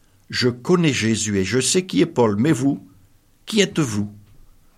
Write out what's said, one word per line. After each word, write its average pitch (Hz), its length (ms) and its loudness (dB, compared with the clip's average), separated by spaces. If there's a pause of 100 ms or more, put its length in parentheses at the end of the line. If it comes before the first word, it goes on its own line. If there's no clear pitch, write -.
(300)
Je 123 200 -2
connais 160 440 0
Jésus 104 440 -2
et 95 60 2
je 110 160 0
sais 180 260 0
qui 185 160 0
est 165 40 4
Paul, 117 320 2
mais 143 140 2
vous, 139 340 0 (600)
qui 214 160 2
êtes-vous ? » 117 500 -2 (680)